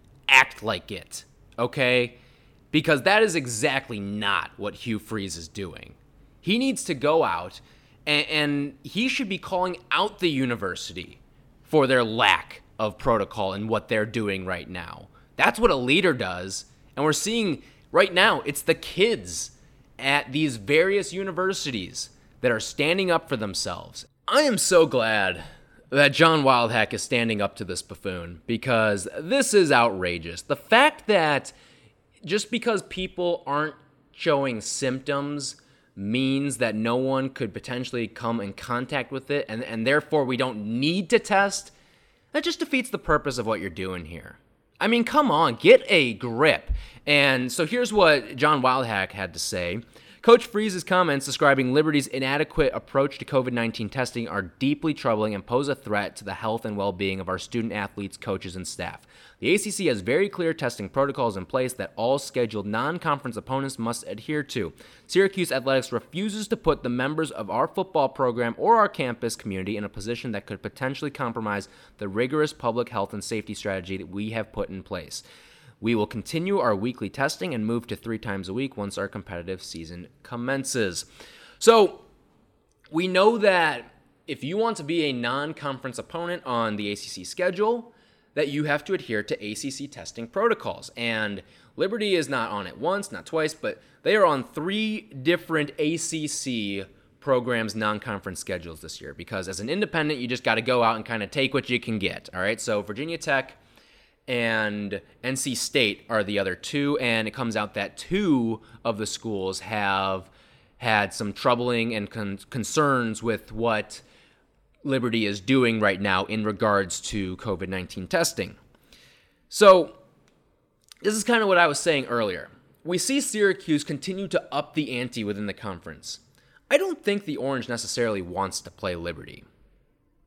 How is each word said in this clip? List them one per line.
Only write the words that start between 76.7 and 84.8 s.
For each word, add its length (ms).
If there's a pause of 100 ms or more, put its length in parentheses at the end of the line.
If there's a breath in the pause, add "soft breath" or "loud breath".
weekly 360
testing 420
and 140
move 220
to 80
three 200
times 320
a 60
week 240
once 180
our 120
competitive 540
season 460 (140)
commences. 800 (540 loud breath)
So, 420 (880)
we 160
know 300
that 480 (420)
if 160
you 140
want 220
to 40